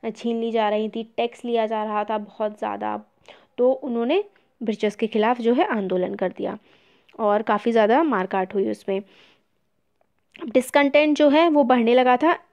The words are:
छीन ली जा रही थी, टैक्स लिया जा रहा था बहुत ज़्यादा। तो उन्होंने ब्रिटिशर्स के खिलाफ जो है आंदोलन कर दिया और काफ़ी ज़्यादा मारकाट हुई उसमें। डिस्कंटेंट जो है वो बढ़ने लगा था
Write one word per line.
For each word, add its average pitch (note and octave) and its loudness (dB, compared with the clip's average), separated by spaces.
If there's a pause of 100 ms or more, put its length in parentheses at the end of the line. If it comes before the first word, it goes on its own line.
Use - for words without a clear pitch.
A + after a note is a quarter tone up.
(160)
छीन A#3 -4
ली A3+ -4
जा A3 0
रही G#3+ -2
थी, A3+ -10
टैक्स A#3 -6
लिया A#3 -2
जा G#3+ -4
रहा G#3+ -4
था G#3+ -4
बहुत G#3+ -6
ज़्यादा। G#3+ -6 (560)
तो B3 4
उन्होंने C4 -2 (380)
ब्रिटिशर्स G#3 -2
के A3+ -2
खिलाफ A3+ 0
जो A#3 2
है D4+ 2
आंदोलन F#3+ -2
कर F#3 -4
दिया G3 -6 (600)
और G#3+ 2
काफ़ी A3 0
ज़्यादा A3+ 4
मारकाट F#3+ -2
हुई G3 -2
उसमें। G3+ -6 (1500)
डिस्कंटेंट C#4+ 2
जो D4+ 6
है D#4+ 4
वो D4 4
बढ़ने A#3+ 4
लगा B3+ 4
था D#4 2 (140)